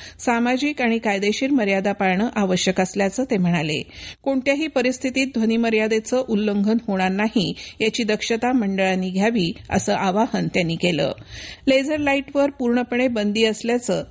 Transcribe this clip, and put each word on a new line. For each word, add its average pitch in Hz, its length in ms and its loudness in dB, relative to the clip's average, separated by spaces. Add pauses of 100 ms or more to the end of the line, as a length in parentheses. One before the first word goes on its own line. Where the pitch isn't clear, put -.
(200)
सामाजिक 254 640 0
आणि 226 160 2
कायदेशीर 214 540 0
मर्यादा 202 400 2
पाळणं 196 440 0
आवश्यक 185 460 2
असल्याचं 196 420 -2
ते 240 140 0
म्हणाले. 160 460 0 (400)
कोणत्याही 277 440 0
परिस्थितीत 262 600 0
ध्वनी 226 300 0
मर्यादेचं 220 720 0
उल्लंघन 208 480 2 (100)
होणार 190 240 0
नाही, 196 420 0 (280)
याची 220 220 0
दक्षता 226 480 0
मंडळांनी 190 580 0
घ्यावी, 190 420 0 (180)
असं 202 240 0
आवाहन 190 540 0
त्यांनी 165 280 0
केलं. 165 360 0 (560)
लेझर 277 300 2
लाईटवर 277 520 0
पूर्णपणे 247 580 0
बंदी 208 260 0 (120)
असल्याचं 220 640 0